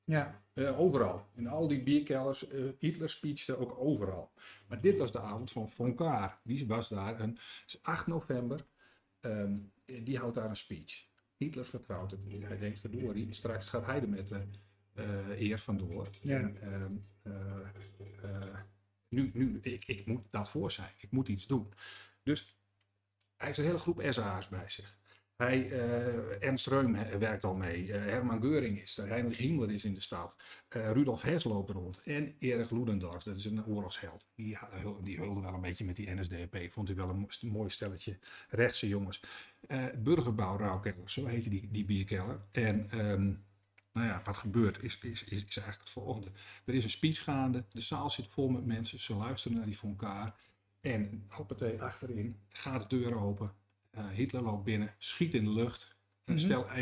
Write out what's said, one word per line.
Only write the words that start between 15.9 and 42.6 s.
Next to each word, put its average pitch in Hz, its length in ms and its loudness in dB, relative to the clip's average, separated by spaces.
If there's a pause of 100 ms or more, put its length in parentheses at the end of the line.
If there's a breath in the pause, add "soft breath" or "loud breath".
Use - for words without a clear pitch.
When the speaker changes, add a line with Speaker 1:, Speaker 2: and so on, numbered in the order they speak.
Speaker 1:
Ja. 139 180 2
Speaker 2:
En, 101 220 -2
ehm, 98 300 -4 (300)
eh, 104 100 -8 (920)
eh, 98 320 -6 (540)
nu, 131 240 2
nu, 117 280 2
ik, - 260 -6
ik - 180 -6
moet 120 240 0
daarvoor 107 420 -2
zijn. 87 260 -8
Ik - 140 -18
moet 131 160 2
iets 98 200 -2
doen. 107 260 0 (500 loud breath)
Dus - 320 0 (800)
hij - 120 -8
heeft 143 120 -2
een 147 60 4
hele 170 120 4
groep - 320 0
S 123 100 2
A's 101 280 0
bij 95 220 -6
zich. - 260 -12 (400 soft breath)
Hij, 127 360 2
eh, 120 720 0
Ernst 135 240 2
Röhm, 131 280 6
eh, 104 220 0
werkt 107 260 2
al 95 120 2
mee. 92 380 0
Eh, 101 80 0
Hermann 117 420 2
Göring 127 380 4
is - 160 -6
er. 104 100 -4
Heinrich 117 300 0
Himmler 127 340 4
is 101 140 -2
in 101 80 2
de 95 60 -4
stad. - 380 -6 (320 loud breath)
Eh, 110 220 0
Rudolf 131 300 4
Hess 160 240 2
loopt 101 240 2
rond. 92 340 -6
En 147 360 -2
Erich 117 300 2
Ludendorff, 101 540 0
dat 101 140 -6
is 98 80 -6
een 107 200 -2
oorlogsheld. 101 680 -4
Die 107 200 -6
ha-, - 140 -12 (120)
hul-, 104 220 -6
die 95 140 -4
hulde 101 240 -2
wel 92 120 -4
een 92 80 -4
beetje 90 240 -4
met 90 100 -2
die 101 180 -6
N 95 100 -2
S 90 40 0
D 87 60 -6
A 87 160 -4
P. 87 220 -6
Vond 101 160 -2
hij 92 100 -2
wel 92 120 -2
een 92 80 0
mo-, 101 120 -2
st-, - 140 -10
mooi 104 260 0
stelletje 101 480 -6 (320 loud breath)
rechtse 113 380 4
jongens. 101 340 0 (460 loud breath)
Eh, 131 180 0 (120)
Burgerbouw 110 600 4
Rauwkeller, 98 540 0
zo 135 140 -2
heette 117 240 0
die, 101 220 0
die 104 140 0
bierkeller. 101 540 0 (120)
En, 107 380 2